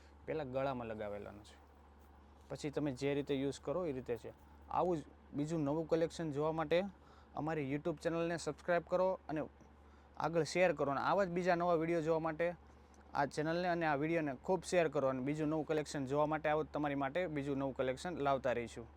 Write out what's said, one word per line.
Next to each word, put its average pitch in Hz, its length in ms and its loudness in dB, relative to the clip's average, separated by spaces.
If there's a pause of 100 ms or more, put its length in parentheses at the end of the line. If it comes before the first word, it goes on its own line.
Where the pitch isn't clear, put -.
(260)
પહેલાં 143 260 -4
ગળામાં 131 360 -2
લગાવેલાનો 104 560 -8
છે, - 120 -20 (920)
પછી 143 220 -6
તમે 147 200 0
જે 139 220 0
રીતે 143 200 0
યુઝ 135 280 -2
કરો 165 240 -4
એ 156 60 -2
રીતે 123 260 -4
છે. 113 140 -14 (380)
આવું 170 280 2
જ 143 60 -6 (300)
બીજું 156 280 0
નવું 151 260 0
કલેક્શન 165 440 0
જોવા 151 200 0
માટે 160 320 2 (520)
અમારી 147 380 -2
YouTube 151 300 -2
ચેનલને 165 340 0
સબસ્ક્રાઇબ 165 460 -2
કરો 185 360 0 (100)
અને 156 120 -2 (760)
આગળ 165 260 2
શેર 175 300 4
કરો. 147 180 0
અને 131 100 -2
આવા 170 240 2
જ 180 40 -4
બીજા 175 260 2
નવા 175 200 4
વીડિયો 165 260 2
જોવા 160 180 2
માટે 165 360 -2 (580)
આ 143 120 2
ચેનલને 165 420 0
અને 170 180 2
આ 151 100 4
વીડિયોને 156 400 0
ખૂબ 185 280 -2
શેર 170 260 4
કરો. 135 200 2
અને 131 120 0
બીજું 151 280 0
નવું 156 160 0
કલેક્શન 151 400 -2
જોવા 143 200 2
માટે 156 240 0
આવું 151 160 2
જ - 80 -10
તમારી 147 220 -2
માટે 139 320 -2
બીજું 143 300 -2
નવું 139 160 -2
કલેક્શન 131 440 -2
લાવતા 135 360 2
રહીશું. 117 440 -6